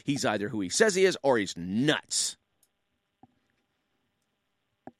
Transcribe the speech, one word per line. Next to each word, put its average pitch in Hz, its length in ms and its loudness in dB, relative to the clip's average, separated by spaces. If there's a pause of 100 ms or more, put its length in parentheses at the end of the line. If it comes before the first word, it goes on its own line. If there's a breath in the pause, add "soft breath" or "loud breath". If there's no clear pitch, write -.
He's 135 200 -2
either 107 260 -2
who 110 100 -4
he 92 80 -4
says 214 260 2
he 190 100 4
is 180 200 2
or 131 120 4
he's 101 200 -2
nuts. 107 800 -2 (2750)